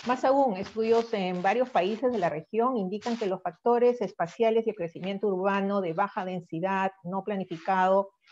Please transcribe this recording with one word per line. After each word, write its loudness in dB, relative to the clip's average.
Más 0
aún, 4
estudios 0
en -2
varios 2
países 0
de -2
la 0
región -2
indican -4
que -2
los -4
factores 2
espaciales 0
y 2
el -10
crecimiento -6
urbano 0
de -4
baja -2
densidad, -4
no -6
planificado, 0